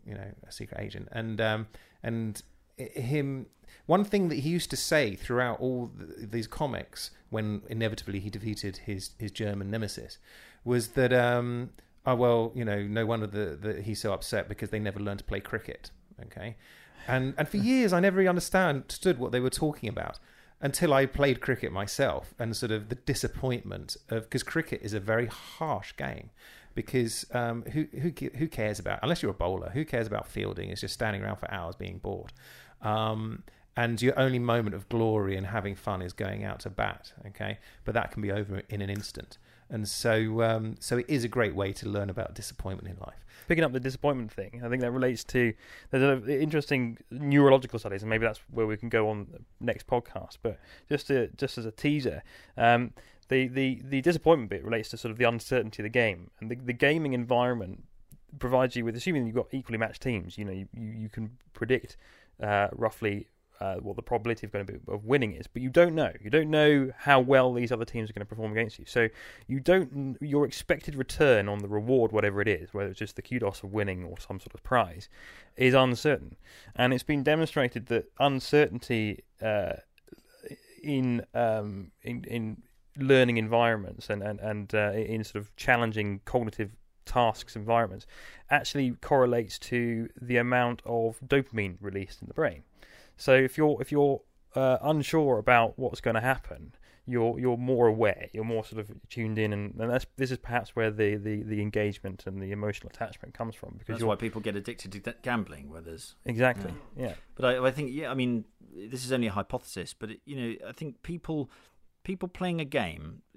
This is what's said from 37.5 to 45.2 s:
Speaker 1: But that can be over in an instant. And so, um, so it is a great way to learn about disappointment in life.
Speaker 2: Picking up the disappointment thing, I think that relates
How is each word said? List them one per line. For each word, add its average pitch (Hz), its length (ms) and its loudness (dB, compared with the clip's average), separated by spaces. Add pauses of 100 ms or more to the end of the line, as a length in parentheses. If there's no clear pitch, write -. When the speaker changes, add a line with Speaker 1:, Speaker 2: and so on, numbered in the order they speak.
Speaker 1:
But 110 100 -4
that 113 160 0
can 107 100 -8
be 101 120 -2
over 101 360 -4
in 101 140 -6
an 98 80 -6
instant. - 480 -10 (320)
And 107 180 -4
so, 110 540 2
um, 113 380 0
so - 180 -2
it - 100 -2
is 117 160 0
a 117 40 -4
great 107 260 0
way 98 200 -2
to - 140 -8
learn 101 220 -2
about - 240 -6
disappointment - 540 -8
in 87 120 -10
life. - 240 -14 (240)
Speaker 2:
Picking 165 160 4
up 131 80 0
the 131 80 0
disappointment 131 520 -2
thing, 107 320 -10
I 120 40 -4
think 127 140 0
that 120 100 2
relates 127 320 0